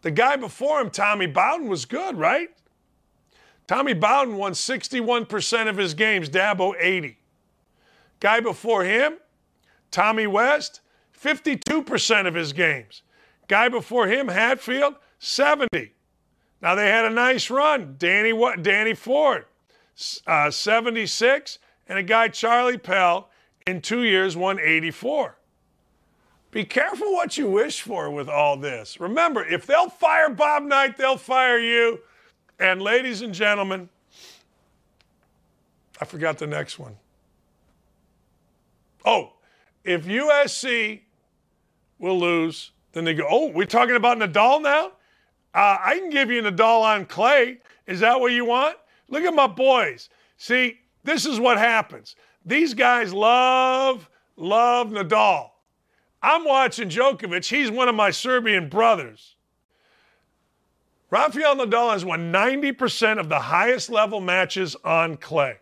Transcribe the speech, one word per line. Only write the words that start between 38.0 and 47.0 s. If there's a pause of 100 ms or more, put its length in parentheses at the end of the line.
Oh, (500)
if
U
S
C (920)
will
lose, (200)
then
they
go,
"Oh,
we're
talking
about
Nadal
now? (600)
Uh,
I
can
give
you
Nadal
on